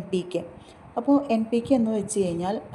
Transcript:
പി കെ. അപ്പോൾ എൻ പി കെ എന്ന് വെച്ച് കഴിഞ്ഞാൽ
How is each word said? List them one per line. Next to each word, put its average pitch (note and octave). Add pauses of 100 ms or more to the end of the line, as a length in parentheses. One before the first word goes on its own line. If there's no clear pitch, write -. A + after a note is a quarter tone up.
(100)
പി F#3 (120)
കെ. E3+ (580)
അപ്പോൾ C#4 (180)
എൻ A3
പി A#3+
കെ C#4
എന്ന് A3+
വെച്ച് G3+
കഴിഞ്ഞാൽ F3+ (200)